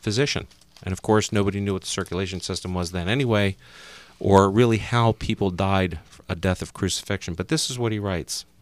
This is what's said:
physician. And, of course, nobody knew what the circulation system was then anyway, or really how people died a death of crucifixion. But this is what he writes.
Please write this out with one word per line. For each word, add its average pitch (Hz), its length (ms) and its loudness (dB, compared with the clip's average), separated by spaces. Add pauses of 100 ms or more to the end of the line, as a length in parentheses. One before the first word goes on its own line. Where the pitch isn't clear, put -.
physician. 120 460 -2 (360)
And, 95 80 -6
of 95 100 -6
course, 107 300 2
nobody 101 300 0
knew 101 120 -2
what 95 100 -4
the - 40 -14
circulation 92 540 -4
system 92 320 -6
was 87 180 -2
then 87 180 -4
anyway, 107 460 2 (640)
or 98 300 6
really 113 280 4
how 117 420 2
people 101 320 -2
died 92 480 0 (280)
a - 80 -4
death 90 260 0
of - 120 -10
crucifixion. - 600 -4
But 90 160 -6
this 160 200 -2
is 127 100 -6
what 117 140 0
he 107 60 -2
writes. 95 440 -4 (180)